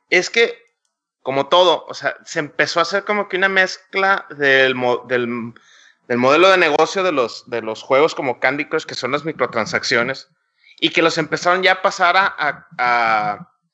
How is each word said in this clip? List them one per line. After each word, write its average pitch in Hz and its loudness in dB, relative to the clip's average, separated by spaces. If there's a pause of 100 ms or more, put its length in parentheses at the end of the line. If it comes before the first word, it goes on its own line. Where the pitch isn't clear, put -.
es 175 -2
que, 233 0 (640)
como 135 -2
todo, 175 2
o - -10
sea, - -6 (100)
se - -8
empezó 151 -2
a 165 4
hacer 196 -4
como 208 -4
que 185 -4
una 196 2
mezcla 190 -2 (100)
del 135 4
mo-, 123 -2
del 123 -2 (800)
del 123 -2
modelo 147 6
de 190 6
negocio 160 2
de 185 0
los, 127 -4
de 117 -6
los 110 -8
juegos 147 2
como 135 -4
Candy 143 0
Crush, 160 -4
que 135 -14
son 123 -6
las 147 -4
microtransacciones, 120 -4 (500)
y 165 0
que 165 0
los 160 2
empezaron 170 0
ya 185 4
a 185 -10
pasar 185 0
a, 190 2
a, 147 -4 (100)
a, 113 0 (200)